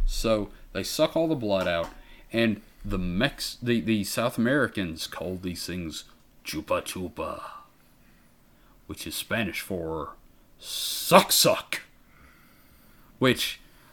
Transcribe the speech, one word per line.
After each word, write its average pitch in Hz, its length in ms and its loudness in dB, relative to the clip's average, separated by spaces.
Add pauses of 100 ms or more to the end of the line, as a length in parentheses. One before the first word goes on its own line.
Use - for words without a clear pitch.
so 110 440 2 (240)
they 95 100 -2
suck 156 320 0
all 165 120 2
the 160 80 2
blood 101 320 2
out, 85 220 0 (420)
and 113 300 2 (220)
the 101 140 -2
Mex-, 92 640 -2
the, 120 200 2
the 107 220 2
South 120 340 -2
Americans 113 680 0
call 92 340 -8
these 90 240 -6
things 85 400 -8 (380)
chupa - 380 -4
chupa, 80 600 -8 (1500)
which - 180 -10
is 82 100 -8
Spanish 107 460 -4
for 80 540 -6 (440)
suck - 720 4
suck, - 500 2 (1400)
which - 400 4 (340)